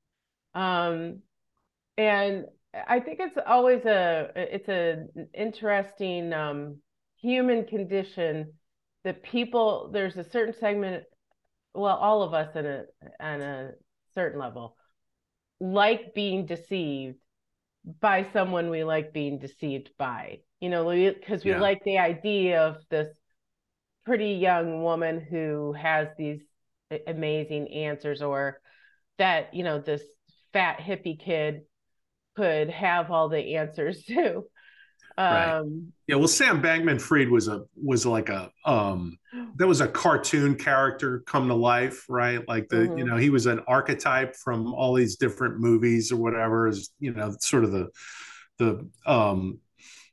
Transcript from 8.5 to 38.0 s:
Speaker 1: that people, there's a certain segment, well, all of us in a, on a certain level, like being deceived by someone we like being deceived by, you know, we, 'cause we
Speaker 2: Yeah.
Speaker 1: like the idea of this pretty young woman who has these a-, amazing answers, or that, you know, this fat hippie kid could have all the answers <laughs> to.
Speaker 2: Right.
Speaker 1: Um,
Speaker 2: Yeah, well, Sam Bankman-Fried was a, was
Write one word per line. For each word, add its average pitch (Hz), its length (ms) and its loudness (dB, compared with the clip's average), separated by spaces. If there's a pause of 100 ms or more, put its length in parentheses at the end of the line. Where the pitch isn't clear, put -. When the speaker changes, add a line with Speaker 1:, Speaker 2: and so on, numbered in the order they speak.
Speaker 1:
that 185 200 -6
people, 240 720 -2
there's 196 240 -4
a 175 140 -12
certain 226 300 -2
segment, 202 440 -4 (680)
well, 196 220 0
all 208 260 4
of 165 120 -4
us 156 200 -2
in 151 120 -6
a, 139 180 -6 (340)
on 151 220 -8
a 135 300 -10 (440)
certain 156 240 -4
level, 120 380 -12 (840)
like 202 540 2
being 196 320 -2
deceived 156 720 -6 (840)
by 196 320 2
someone 180 380 0
we 160 140 -2
like 156 280 -2
being 143 260 -4
deceived 139 600 -8
by, 123 400 -8 (220)
you 180 80 -4
know, 170 160 0
we, 180 300 4
'cause 196 300 -8
we 196 80 0
Speaker 2:
Yeah. 180 80 0
Speaker 1:
like 196 240 2
the 190 140 0
idea 180 640 2
of 156 140 0 (140)
this 156 180 0 (1000)
pretty 214 240 0
young 170 500 0
woman 165 380 0
who 151 540 -4
has 156 420 0
these 151 240 -6 (500)
a-, 156 160 -8
amazing 156 640 -4
answers, 147 500 -6
or 139 360 -4 (600)
that, 180 340 2
you 180 100 -6
know, 156 160 -2
this 147 240 -4 (500)
fat 180 260 0
hippie 165 420 -8
kid 151 420 -2 (720)
could 160 360 0
have 175 400 0
all 160 180 2
the 156 280 -2
answers 156 480 -4
<laughs> - 40 -20
to. 240 360 0 (760)
Speaker 2:
Right. 170 320 4
Speaker 1:
Um, 160 420 -4 (140)
Speaker 2:
Yeah, 147 100 2
well, 151 120 6
Sam 165 340 4
Bankman-Fried 160 640 4
was 113 200 4
a, 104 160 -4 (100)
was 131 320 0